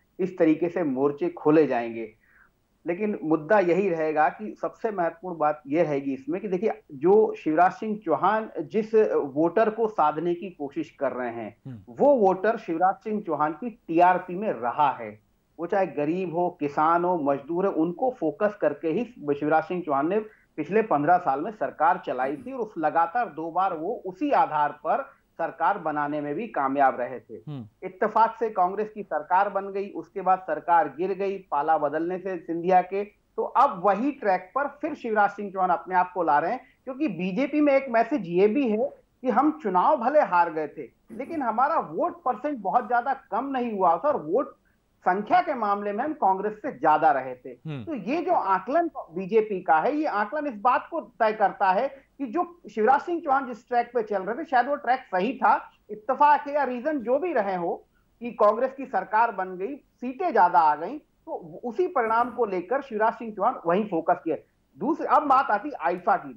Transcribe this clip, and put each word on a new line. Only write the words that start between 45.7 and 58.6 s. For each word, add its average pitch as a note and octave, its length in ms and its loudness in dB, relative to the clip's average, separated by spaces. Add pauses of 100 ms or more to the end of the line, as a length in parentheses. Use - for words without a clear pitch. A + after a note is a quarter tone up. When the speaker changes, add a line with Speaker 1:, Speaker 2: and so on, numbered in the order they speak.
Speaker 1:
में G#3 120 -4
हम D4+ 120 -4
कांग्रेस G3 400 0
से - 160 -10
ज्यादा D#3 400 4
रहे C3 240 -2
थे। C3 140 -16
Speaker 2:
हम्म। C3+ 340 -10
Speaker 1:
तो D#4+ 100 -8 (100)
ये C#4 180 -4
जो E4+ 120 -2
आकलन A#3+ 560 0 (220)
बीजेपी G3 500 0
का D#3 180 4
है, A#3 160 0
ये D4+ 120 -2
आकलन D4 400 -4
इस A3 120 -10
बात B3+ 300 0
को E4 100 -6 (200)
तय A3 140 2
करता G3 380 2
है G#3+ 160 2
कि - 400 -12
जो D#4 160 -2 (240)
शिवराज A#3 340 2
सिंह E4+ 200 -4
चौहान C4+ 260 0
जिस B3 200 -14
ट्रैक A#3+ 260 0
पे A#3+ 100 0
चल G3+ 180 -2
रहे G3 140 -4
थे, D4+ 100 -8
शायद B3 220 2
वो C#4+ 100 -2
ट्रैक B3+ 280 -2
सही F#3+ 300 -2
था। G#3 200 4 (340)
इत्तेफाक C#4+ 580 2
है C#4+ 60 -8
या D4 120 2
रीजन B3+ 340 -2
जो A#3+ 200 0
भी F4+ 140 0
रहे G3+ 220 0
हो F3+ 180 -2 (480)
कि A#3 120 -8
कांग्रेस A3+ 400 2